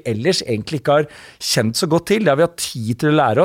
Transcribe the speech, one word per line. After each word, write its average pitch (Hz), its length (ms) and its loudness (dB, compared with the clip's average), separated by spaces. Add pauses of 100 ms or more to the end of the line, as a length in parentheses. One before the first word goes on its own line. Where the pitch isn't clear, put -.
ellers 123 380 -2
egentlig 120 380 -6
ikke 147 100 0
har 151 140 4 (340)
kjent 113 400 -2
så 180 80 -2
godt 165 200 0
til. 208 120 2
Det 208 80 0
har 139 80 4
vi 156 80 2
hatt 170 140 -2
tid 117 420 -6
til 151 140 0
å - 20 2
lære 123 300 2